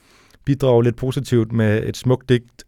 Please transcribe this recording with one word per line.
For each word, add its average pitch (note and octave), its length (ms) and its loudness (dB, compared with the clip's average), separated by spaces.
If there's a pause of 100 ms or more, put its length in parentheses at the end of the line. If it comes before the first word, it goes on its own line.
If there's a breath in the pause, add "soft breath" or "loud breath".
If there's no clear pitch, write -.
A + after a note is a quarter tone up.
(460 soft breath)
bidrage C3 380 2
lidt A#2+ 120 0
positivt A#2+ 560 -2
med A2 320 0
et G2+ 140 -8
smukt - 320 -2
digt - 380 -2